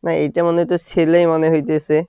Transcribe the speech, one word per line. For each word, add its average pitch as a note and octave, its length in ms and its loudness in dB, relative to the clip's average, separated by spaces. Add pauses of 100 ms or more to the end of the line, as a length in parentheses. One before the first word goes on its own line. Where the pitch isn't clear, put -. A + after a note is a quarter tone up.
না, E3+ 100 -4
এটা D3+ 300 -2
মনে E3+ 140 0
হয় F3 80 0
তো F3 120 -2
ছেলেই E3+ 480 0
মনে D#3+ 240 0
হইতেছে। D#3 600 0